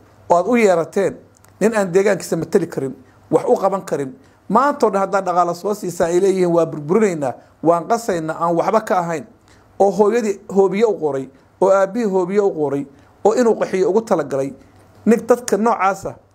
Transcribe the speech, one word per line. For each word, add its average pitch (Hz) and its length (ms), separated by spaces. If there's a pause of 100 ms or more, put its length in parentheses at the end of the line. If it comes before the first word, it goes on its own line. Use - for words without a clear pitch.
(300)
oo 170 60
aad 180 120
u 247 80
yeerateen, 180 600 (440)
nin 220 160
aan 190 160
deegaankiisa 196 440
matali 165 300
karin, 135 280 (360)
wax - 180
u 240 80
qaban 190 280
karin, 139 300 (340)
maanta 277 380
oo 226 40
dhan 196 100
haddaad 190 240
dhaqaale 175 300
soo 196 200
siisaa 180 320
ay 175 140
leeyihiin, 185 340
"Waa 165 120
burburinaynaa, 151 680 (300)
waan 170 260
qasaynaa," 175 520
aan 170 160
waxba 190 240
ka 214 180
ahayn, 170 260 (540)
oo 196 120
hooyadii 208 500 (140)
hoobiye 196 320
u 208 80
qoray, 135 340 (320)
oo 185 100
aabbihii 196 380
hoobiye 190 320
u 196 100
qoray, 143 360 (380)
oo 214 100
inuu 226 200
qaxiyo 185 360
ugu 208 120
talagalay, 139 500 (540)
nin 220 220
dadka 240 280
noocaasa 190 580 (200)